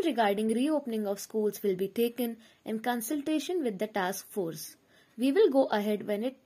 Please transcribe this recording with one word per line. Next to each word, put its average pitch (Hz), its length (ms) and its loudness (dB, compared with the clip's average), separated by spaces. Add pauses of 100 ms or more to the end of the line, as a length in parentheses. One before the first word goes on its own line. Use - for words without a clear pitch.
regarding 220 440 2
reopening 233 580 0
of 202 140 -2
schools 214 420 -2
will 196 140 2
be 196 120 -2
taken 233 500 -2 (280)
in 220 140 -4
consultation 285 840 -2
with 214 140 -2
the 214 80 -2
task 196 460 -4
force. 165 460 -6 (380)
We 262 160 2
will 370 200 6
go 262 160 6
ahead 208 400 0
when 208 160 0
it 262 220 -4